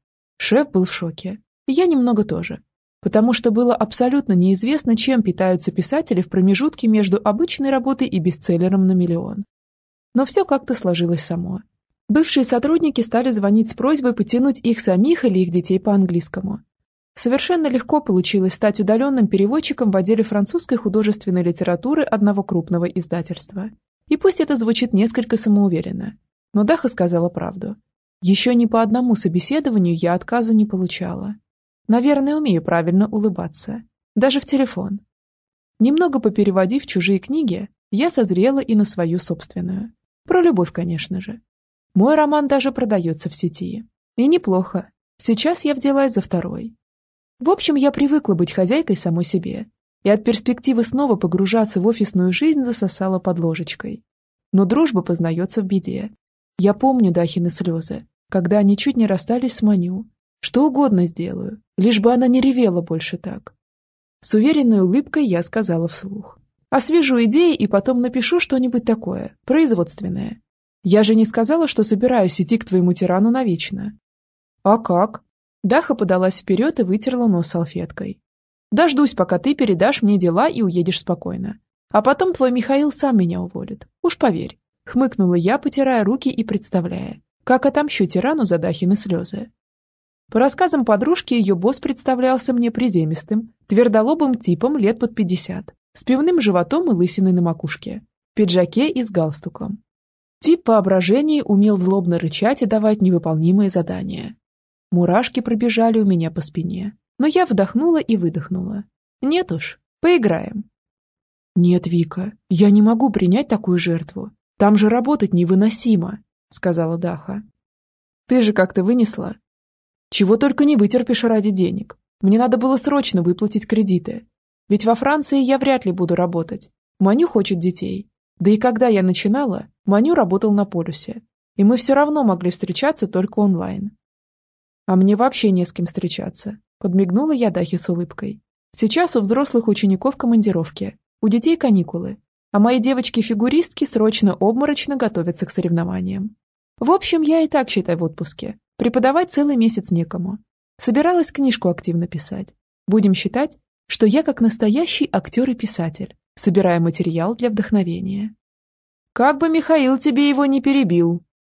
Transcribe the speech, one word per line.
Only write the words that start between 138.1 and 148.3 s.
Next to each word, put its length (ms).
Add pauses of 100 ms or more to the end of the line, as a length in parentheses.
«Сейчас 420
у 60
взрослых 480
учеников 480
командировки, 800 (220)
у 80
детей 280
каникулы, 600 (360)
а 60
мои 200
девочки-фигуристки 1080
срочно 500
обморочно 640
готовятся 500
к 40
соревнованиям. 880 (420)
В 120
общем, 300
я 200
и 80
так, 200
считай, 280
в 60
отпуске. 560 (180)